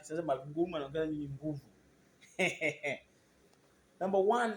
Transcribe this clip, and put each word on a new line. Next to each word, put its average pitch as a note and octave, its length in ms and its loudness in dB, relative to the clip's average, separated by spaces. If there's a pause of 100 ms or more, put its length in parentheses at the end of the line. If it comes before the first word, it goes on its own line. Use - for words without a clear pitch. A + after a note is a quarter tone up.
Sasa D#3+ 180 -6
mavi C#3+ 280 -2
ngumu E3+ 260 0
inaongeza D3 300 -2
nyinyi D3 220 -4
nguvu. C#3 320 -6 (760)
<laughs> - 1600 -4
Number G3 200 4
one, A3+ 360 4